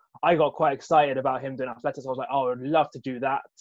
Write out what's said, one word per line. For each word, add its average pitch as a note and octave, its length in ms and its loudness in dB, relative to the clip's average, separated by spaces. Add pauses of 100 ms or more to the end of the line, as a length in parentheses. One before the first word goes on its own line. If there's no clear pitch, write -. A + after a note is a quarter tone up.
(220)
I E3+ 140 4
got D3 160 4
quite D3+ 220 2
excited C#3+ 440 2
about C3 240 -2
him C3+ 140 -8
doing B2+ 120 -6
athletics. C3 380 -8
I - 20 -6
was B2+ 100 -4
like, C3 120 -6
"Oh, C3+ 140 0
I B2 60 0
would B2 100 -6
love D3 320 2
to A#2 80 -14
do B2+ 180 -8
that, C3+ 220 -2 (200)